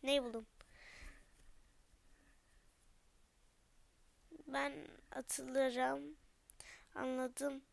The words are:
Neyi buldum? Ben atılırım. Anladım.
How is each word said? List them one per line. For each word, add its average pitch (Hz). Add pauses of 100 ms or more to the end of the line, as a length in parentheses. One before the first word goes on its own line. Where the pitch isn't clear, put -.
Neyi 269
buldum? 226 (4000)
Ben 277 (400)
atılırım. 262 (800)
Anladım. 262 (100)